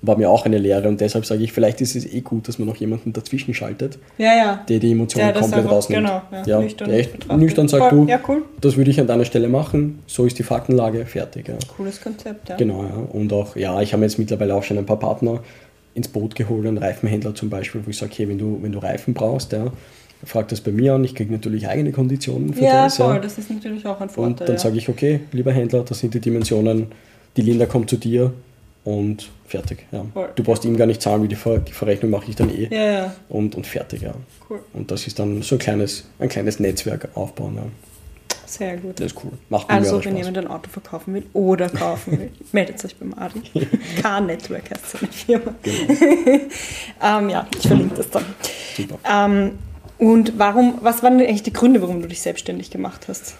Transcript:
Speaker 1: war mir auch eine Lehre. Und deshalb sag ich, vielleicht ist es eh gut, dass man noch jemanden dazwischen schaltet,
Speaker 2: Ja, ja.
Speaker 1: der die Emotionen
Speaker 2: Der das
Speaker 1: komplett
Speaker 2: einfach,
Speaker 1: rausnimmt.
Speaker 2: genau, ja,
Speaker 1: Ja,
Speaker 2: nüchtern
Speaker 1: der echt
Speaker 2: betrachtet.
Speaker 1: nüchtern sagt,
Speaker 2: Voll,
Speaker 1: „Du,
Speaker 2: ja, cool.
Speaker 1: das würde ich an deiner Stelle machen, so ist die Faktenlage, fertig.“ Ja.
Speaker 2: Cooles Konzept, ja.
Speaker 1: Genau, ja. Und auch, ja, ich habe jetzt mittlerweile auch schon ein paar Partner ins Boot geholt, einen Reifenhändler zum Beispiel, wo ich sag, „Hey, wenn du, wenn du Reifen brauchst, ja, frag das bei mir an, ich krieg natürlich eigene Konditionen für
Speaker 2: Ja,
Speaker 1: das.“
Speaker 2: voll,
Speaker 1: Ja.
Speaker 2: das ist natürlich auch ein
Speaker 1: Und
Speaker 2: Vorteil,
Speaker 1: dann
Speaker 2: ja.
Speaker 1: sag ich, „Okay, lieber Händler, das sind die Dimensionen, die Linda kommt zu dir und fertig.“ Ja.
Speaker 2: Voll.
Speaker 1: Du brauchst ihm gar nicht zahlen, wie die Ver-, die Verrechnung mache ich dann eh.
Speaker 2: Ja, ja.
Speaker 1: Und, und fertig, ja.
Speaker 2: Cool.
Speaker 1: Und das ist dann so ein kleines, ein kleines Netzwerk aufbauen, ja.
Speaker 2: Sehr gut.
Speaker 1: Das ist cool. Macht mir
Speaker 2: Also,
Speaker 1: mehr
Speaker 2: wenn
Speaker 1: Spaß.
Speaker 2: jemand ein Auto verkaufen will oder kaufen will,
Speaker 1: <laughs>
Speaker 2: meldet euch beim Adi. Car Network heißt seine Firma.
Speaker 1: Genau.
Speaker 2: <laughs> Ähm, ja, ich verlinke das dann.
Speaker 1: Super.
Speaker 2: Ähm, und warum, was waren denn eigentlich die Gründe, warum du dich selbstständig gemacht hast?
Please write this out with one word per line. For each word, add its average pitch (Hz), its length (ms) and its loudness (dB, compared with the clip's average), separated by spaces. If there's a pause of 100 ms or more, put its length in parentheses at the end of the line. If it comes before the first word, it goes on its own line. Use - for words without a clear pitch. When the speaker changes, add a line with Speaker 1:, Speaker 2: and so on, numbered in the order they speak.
Speaker 1:
war 107 140 4
mir 104 120 4
auch - 160 6
eine 110 140 4
Lehre. 98 280 2
Und 104 140 2
deshalb 107 240 0
sag 107 140 0
ich, 113 120 -2
vielleicht 117 300 2
ist 127 140 -2
es 120 180 -4
eh 123 80 -4
gut, 113 260 -6
dass 120 120 -10
man 107 80 -2
noch 113 80 -4
jemanden 110 380 -4
dazwischen 127 420 -6
schaltet, 110 420 -6 (220)
Speaker 2:
Ja, 226 160 6
ja. 208 340 2
Speaker 1:
der 113 100 4
die 117 120 4
Emotionen 113 360 2
Speaker 2:
Der 208 60 4
das 214 80 2
Speaker 1:
komplett 208 220 2
Speaker 2:
einfach, 208 120 4
Speaker 1:
rausnimmt. 214 300 2
Speaker 2:
genau, - 160 0 (100)
ja, 190 140 -10
Speaker 1:
Ja, 107 160 4
Speaker 2:
nüchtern 107 280 -4
Speaker 1:
der 110 100 4
echt 123 140 0
Speaker 2:
betrachtet. - 260 0
Speaker 1:
nüchtern 160 280 4
sagt, 147 220 6
Speaker 2:
Voll, 147 160 8
Speaker 1:
„Du, 151 60 2
Speaker 2:
ja, 254 160 4
cool. 294 160 2 (180)
Speaker 1:
das 131 160 4
würde 135 140 6
ich 135 80 2
an 127 80 4
deiner 120 180 4
Stelle 120 240 2
machen, 147 560 0
so - 200 0
ist 123 120 0
die 120 60 -4
Faktenlage, 117 600 0
fertig.“ - 420 -10
Ja. 117 80 -8 (200)
Speaker 2:
Cooles 196 240 -10
Konzept, 214 500 -12
ja. 185 80 -8
Speaker 1:
Genau, 101 260 0
ja. 95 120 -6 (160)
Und 104 220 -2
auch, 101 220 -2
ja, 95 260 -2
ich 104 120 -2
habe 107 100 4
jetzt 107 160 0
mittlerweile 104 340 0
auch 101 100 0
schon 104 140 -2
ein 98 80 -4
paar 107 140 0
Partner 117 400 -2 (560)
ins 117 120 -6
Boot 110 280 -6
geholt, 110 320 -2
einen 110 100 0
Reifenhändler 104 560 -2
zum 107 160 -6
Beispiel, 101 360 -8
wo 107 40 -10
ich 104 80 -8
sag, 107 200 -8
„Hey, 104 120 -2
wenn 101 80 -4
du, 107 240 -4
wenn 107 100 -6
du 104 80 -6
Reifen 95 360 -4
brauchst, 127 360 -2
ja, 117 200 -4 (520)
frag 110 260 -4
das 107 120 -6
bei 107 100 -4
mir 127 220 4
an, 135 100 4
ich 127 120 -2
krieg 107 160 -4
natürlich 107 360 -4
eigene 143 240 0
Konditionen 135 640 -2
für 254 120 0
Speaker 2:
Ja, 269 180 6
Speaker 1:
das.“ 269 140 2
Speaker 2:
voll, - 180 4
Speaker 1:
Ja. 196 40 0
Speaker 2:
das 208 200 -8
ist 208 100 -12
natürlich 214 380 -8
auch 196 120 -6
ein 196 100 -6
Speaker 1:
Und - 40 -18
Speaker 2:
Vorteil, 120 340 -2
Speaker 1:
dann 123 100 2
Speaker 2:
ja. - 40 -4
Speaker 1:
sag 113 140 0
ich, 113 140 -2
„Okay, 143 320 0 (100)
lieber 127 200 0
Händler, 123 320 2
das 117 160 -8
sind 113 140 -2
die 123 60 0
Dimensionen, 113 680 2 (480)
die - 60 2
Linda 117 240 4
kommt 113 240 0
zu 120 80 2
dir 120 340 2 (520)
und 104 460 -4 (180)
fertig.“ - 440 -8
Ja. 104 220 -8
Speaker 2:
Voll. 185 220 -6
Speaker 1:
Du 120 80 -2
brauchst 110 220 2
ihm 117 120 2
gar 113 100 6
nicht 110 140 0
zahlen, 107 220 2
wie 107 40 0
die 104 80 -2
Ver-, 113 240 2
die - 140 -6
Verrechnung 107 380 0
mache 101 180 -2
ich 107 60 -8
dann 117 140 2
eh. 98 220 -4
Speaker 2:
Ja, 214 200 0
ja. 190 220 -2 (160)
Speaker 1:
Und, 107 260 -4
und - 120 -10
fertig, - 340 -8
ja. - 120 -8 (360)
Speaker 2:
Cool. 208 100 -10 (140)
Speaker 1:
Und 107 180 -8
das - 160 -6
ist 110 120 -12
dann 104 220 -2
so - 140 -2
ein 123 40 0
kleines, 104 460 -2 (140)
ein 127 100 -2
kleines 104 300 -4
Netzwerk 98 560 -2
aufbauen, 101 400 -8
ja. 110 80 -10 (840)
Speaker 2:
Sehr 185 320 -8
gut. 185 220 -12
Speaker 1:
Das - 80 -4
ist - 80 -8 (100)
cool. 135 60 -10 (180)
Macht 202 200 -2
mir 208 60 2
Speaker 2:
Also, 202 220 4
Speaker 1:
mehr 190 80 -2
Speaker 2:
wenn 196 100 -4
Speaker 1:
Spaß. - 20 -4 (100)
Speaker 2:
jemand 185 100 -6
ein 185 100 -6
Auto - 220 -10
verkaufen 190 440 -12
will 202 100 -6 (100)
oder 185 360 4
kaufen 170 480 -4
will, 208 140 -6 (100)
Speaker 1:
<laughs> - 120 -18
Speaker 2:
meldet 196 320 0
euch 190 100 -12
beim - 200 -12
Adi. 220 260 -10 (600)
Car 208 200 0
Network 175 500 -6
heißt - 200 -14
seine - 200 -8
Firma. - 420 0 (100)
Speaker 1:
Genau. - 140 -2
Speaker 2:
<laughs> 294 640 6 (640)
Ähm, 208 260 2
ja, 175 160 -2 (140)
ich - 80 0
verlinke 185 280 4
das - 140 -4
dann. - 160 -2 (500)
Speaker 1:
Super. - 220 -8 (100)
Speaker 2:
Ähm, 202 440 2 (480)
und 226 400 6
warum, 240 420 4
was 226 220 2
waren 254 140 8
denn 254 100 6
eigentlich 208 160 0
die 220 100 -4
Gründe, 240 280 6
warum 175 200 0
du 170 60 -8
dich 175 140 -10
selbstständig 180 500 -8
gemacht 185 360 -10
hast? - 320 -12